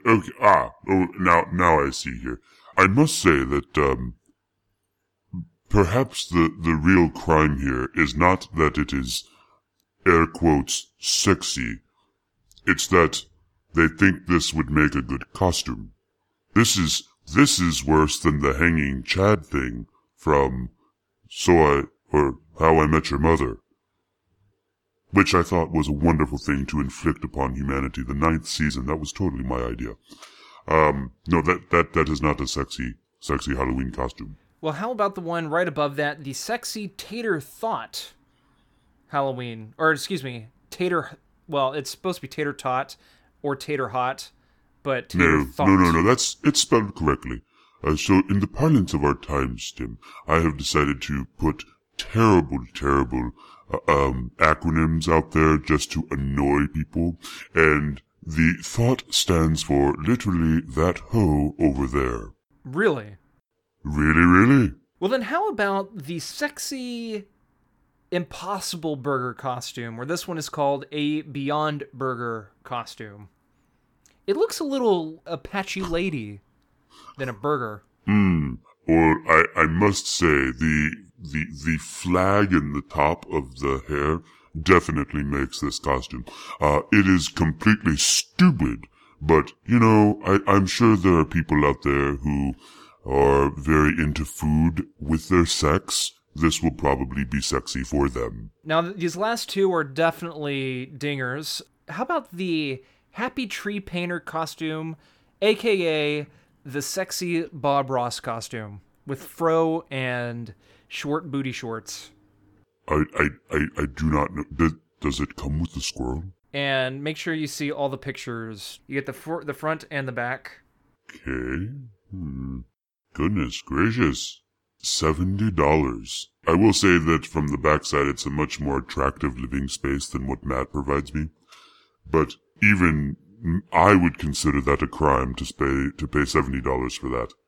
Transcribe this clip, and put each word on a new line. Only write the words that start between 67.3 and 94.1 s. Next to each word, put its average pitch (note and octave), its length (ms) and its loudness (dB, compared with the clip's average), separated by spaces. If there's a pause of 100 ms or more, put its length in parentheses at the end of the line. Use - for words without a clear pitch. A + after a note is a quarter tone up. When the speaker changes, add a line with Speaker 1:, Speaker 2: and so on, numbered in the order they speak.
Speaker 2:
Impossible F3 840 -6
Burger B2+ 380 -4
costume, A#2+ 640 -10
where B2 100 -10
this F3 220 -6
one E3+ 100 -6
is D3 120 -8
called C#3 420 -2
a D3+ 300 -2
Beyond D3 720 -4
Burger A#2+ 580 -6 (120)
costume? G#2+ 640 -12 (960)
It G3 100 0
looks G#4+ 240 -2
a D#4+ 60 -6
little G#3 600 -2
Apache F#3+ 580 -8
lady D#3+ 580 -6 (760)
than C3 120 -8
a A#2+ 40 -10
burger. A2+ 500 -6 (220)
Speaker 1:
Hmm. F2+ 500 2 (320)
Or D#2+ 320 4 (100)
I, D#2+ 160 4 (100)
I D#2+ 120 2
must F#2+ 400 0
say, - 180 -2
the, D2+ 640 2 (280)
the, D#2 260 -6 (200)
the D#2+ 120 0
flag F#2 760 0
in D2 220 0
the C#2+ 80 -4
top D#2 500 -2
of C2 280 -6
the C2+ 280 -2
hair D2+ 340 -2 (400)
definitely D2+ 640 2
makes C#2 360 -4
this C#2+ 200 -4
costume. B1+ 460 -4 (340)
Uh, D2 220 2 (100)
it G#2 160 6
is F2+ 220 4
completely E2 680 2
stupid, D2+ 920 2 (340)
but, D2+ 300 4 (140)
you A#2 140 4
know, G#2+ 460 6
I, G2 220 4
I'm G2 200 4
sure A2+ 280 4
there F2 240 4
are D#2 60 4
people D2+ 400 0
out C#2+ 180 0
there C#2 320 0
who C#2+ 380 -2 (520)
are C#2 520 4
very D2+ 340 2 (100)
into D2+ 240 -2